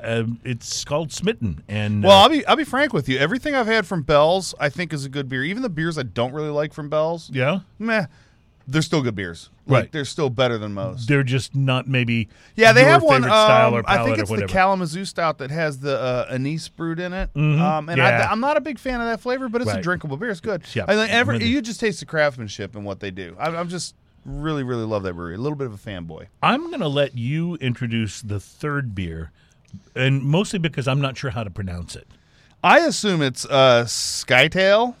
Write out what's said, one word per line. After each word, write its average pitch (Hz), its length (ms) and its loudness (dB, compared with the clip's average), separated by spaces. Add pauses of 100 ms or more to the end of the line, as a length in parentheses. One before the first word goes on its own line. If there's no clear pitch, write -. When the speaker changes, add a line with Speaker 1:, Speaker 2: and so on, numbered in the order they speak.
Speaker 1:
a, 117 440 -4
it's - 360 -8
called 151 260 -4
Smitten. 120 560 -4
And, 104 380 -2
Speaker 2:
Well, 196 140 10
Speaker 1:
uh, 196 60 10
Speaker 2:
I'll 247 40 8
be, 302 180 0
I'll 220 100 4
be 302 80 0
frank 269 280 -2
with 143 160 -2
you. 131 100 0
Everything 240 360 0
I've 254 120 0
had 220 200 0
from 170 160 -4
Bell's, 160 580 2
I 147 80 0
think, 156 240 -8
is 139 140 -6
a - 20 -10
good 135 220 -6
beer. 131 120 -2
Even 196 200 -4
the 247 80 -4
beers 160 260 -4
I 143 60 -4
don't 120 320 -4
really 151 160 -6
like 147 240 -4
from 147 160 -10
Bell's, 160 400 -2
Speaker 1:
Yeah? 143 300 0 (180)
Speaker 2:
meh, 214 280 -2 (600)
they're 151 160 0
still 160 200 0
good 120 120 -2
beers. 90 340 -10 (180)
Like, 123 180 4
Speaker 1:
Right. - 80 -18
Speaker 2:
they're 151 140 -4
still 143 240 -4
better 120 260 0
than 107 160 -6
most. 98 360 -8
Speaker 1:
They're 139 140 4
just 127 320 -2
not 135 340 0
maybe 117 400 0 (260)
Speaker 2:
Yeah, 220 180 8
they 233 100 8
Speaker 1:
your 269 80 8
Speaker 2:
have 349 120 8
one, 277 200 6
Speaker 1:
favorite - 140 2
style 214 320 6
Speaker 2:
um, 240 60 2
Speaker 1:
or - 60 2
Speaker 2:
I - 20 -4
think - 40 -6
Speaker 1:
palate - 220 2
or 110 140 0
Speaker 2:
it's 101 80 -6
the - 40 -2
Speaker 1:
whatever. 101 180 -4
Speaker 2:
Kalamazoo 185 520 0
Stout 165 340 -4
that 135 120 -10
has 151 300 -4
the, 139 180 -2
uh, 123 320 -2
anise 139 380 -6
brewed 165 320 -8
in 180 120 -6
it. 190 220 -4
Speaker 1:
Mm-hmm. 151 260 2
Speaker 2:
Um, 156 300 0
and 170 100 0
I, - 80 6
Speaker 1:
Yeah. 117 220 2
Speaker 2:
I'm 214 100 -2
not 285 160 2
a 294 60 0
big 285 160 -8
fan 247 240 -6
of 233 40 -4
that 226 140 -4
flavor, 262 300 -4
but 233 100 -2
it's 233 100 -4
a 202 40 -2
Speaker 1:
Right. 196 80 -4
Speaker 2:
drinkable 160 340 -4
beer. 226 140 -6
It's 175 100 -8
good. 202 220 -4 (120)
Speaker 1:
Yeah, 104 140 -2
Speaker 2:
I 202 60 4
think 220 160 0
Speaker 1:
I'm 226 80 0
Speaker 2:
every, 233 160 0
Speaker 1:
with - 80 -2
you. 233 60 0
Speaker 2:
you 269 120 2
just 220 200 -8
taste 208 200 -2
the 143 60 -14
craftsmanship 127 680 -2
in 104 80 -10
what 98 160 -8
they 101 100 -8
do. 90 280 -12
I, 143 160 -4
I'm 170 140 -6
just 170 260 -10 (300)
really, 143 380 -6
really 123 220 -4
love 107 180 -4
that 92 120 -4
brewery. 85 200 -10
A 95 40 -10
little 147 180 -4
bit 135 100 -6
of 110 80 -10
a 101 40 -14
fanboy. 87 480 -12 (160)
Speaker 1:
I'm 269 280 0
gonna 247 180 -4
let 139 280 -2
you 156 400 -4
introduce 117 680 -4
the 104 180 -8
third 143 540 -6
beer, 82 380 -8 (640)
and 135 280 0
mostly 175 360 0
because 143 300 -4
I'm 135 140 0
not 131 160 -4
sure 135 120 -6
how 113 140 -6
to 101 60 -12
pronounce 87 440 -10
it. - 120 -18 (580)
Speaker 2:
I 220 160 8
assume 202 420 2
it's, 131 240 -2
uh, 131 380 6
Skytail. 185 1160 2